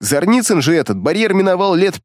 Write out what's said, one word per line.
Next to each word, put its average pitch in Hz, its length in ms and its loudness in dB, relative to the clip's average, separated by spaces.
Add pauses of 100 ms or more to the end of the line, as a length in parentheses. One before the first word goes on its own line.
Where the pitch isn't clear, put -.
Зарницын 175 600 0
же 156 120 2
этот 110 240 -2
барьер 185 360 -2
миновал 190 400 0
лет 180 300 0